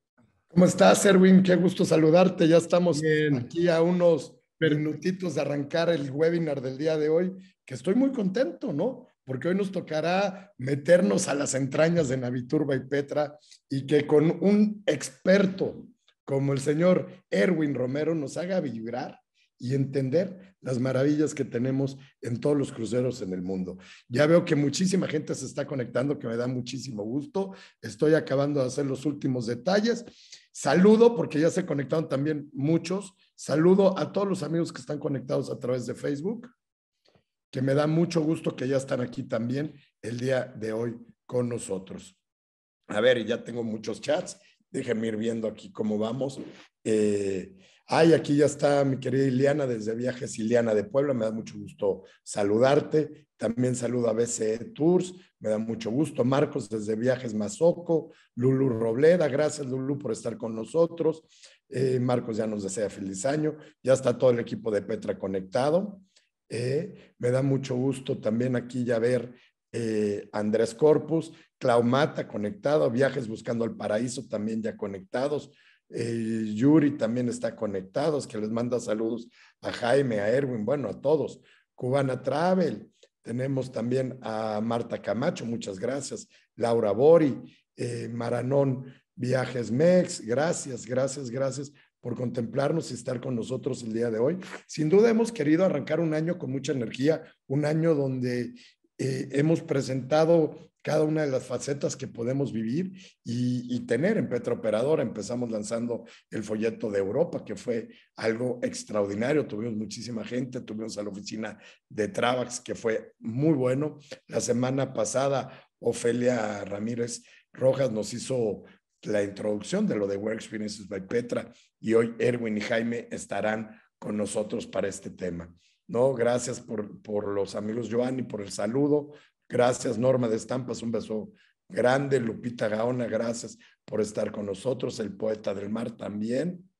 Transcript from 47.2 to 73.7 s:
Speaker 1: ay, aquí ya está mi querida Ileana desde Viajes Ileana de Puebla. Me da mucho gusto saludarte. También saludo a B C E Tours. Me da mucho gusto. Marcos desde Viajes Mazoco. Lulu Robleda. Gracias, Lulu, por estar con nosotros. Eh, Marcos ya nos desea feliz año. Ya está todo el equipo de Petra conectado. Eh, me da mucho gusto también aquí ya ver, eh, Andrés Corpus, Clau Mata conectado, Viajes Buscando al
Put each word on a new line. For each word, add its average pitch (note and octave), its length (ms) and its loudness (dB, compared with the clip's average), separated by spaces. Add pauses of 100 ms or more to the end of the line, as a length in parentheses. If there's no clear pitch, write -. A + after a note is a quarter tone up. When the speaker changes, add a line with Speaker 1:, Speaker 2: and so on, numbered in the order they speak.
Speaker 1:
ay, D#3+ 260 6
aquí D3 240 4
ya D3 100 6
está C#3+ 380 2
mi C3+ 140 0
querida C3+ 260 0
Ileana C#3 440 2
desde A2+ 260 -4
Viajes A#2+ 440 -6
Ileana A2+ 360 2
de G#2 80 4
Puebla. C#3 320 0
Me A2 120 0
da A2 40 -2
mucho A2 260 -8
gusto G2 460 -4 (220)
saludarte. C3 1120 2
También B2 400 0
saludo A#2+ 320 0
a A2 60 2
B A#2 120 2
C A2 280 -2
E A#2 40 -4
Tours. F3 560 2 (240)
Me A2 120 -4
da G#2+ 80 2
mucho A2+ 340 -4
gusto. C3 320 0
Marcos C3+ 440 0
desde G#2+ 280 -4
Viajes B2 380 0
Mazoco. D#3+ 800 0 (220)
Lulu C3 340 2
Robleda. C3 600 4
Gracias, D3 400 -2
Lulu, C3 280 -4
por A#2+ 140 -6
estar A2+ 260 -6
con A2+ 200 -8
nosotros. D#3+ 680 0 (460)
Eh, B2+ 320 0
Marcos A#2+ 360 0
ya A2 120 -2
nos G#2 160 -4
desea F#2+ 260 -4
feliz F#2+ 360 -8
año. D3+ 300 -2 (240)
Ya B2+ 120 4
está B2+ 260 2
todo C3 120 6
el A#2+ 100 2
equipo - 320 -6
de G2+ 100 0
Petra G#2+ 340 -6
conectado. B2+ 840 -2 (480)
Eh, C3+ 720 -6
me B2 120 0
da C3 120 2
mucho C3+ 340 0
gusto C3 420 -2
también A#2+ 380 0
aquí B2 280 -4
ya A#2 140 0
ver, B2 360 0 (380)
eh, G#2+ 600 -2
Andrés G#2+ 420 0
Corpus, D3+ 580 2 (260)
Clau A#2+ 240 4
Mata C3+ 460 2
conectado, C#3 600 0
Viajes C3 360 0
Buscando A2+ 380 -4
al A2 120 -4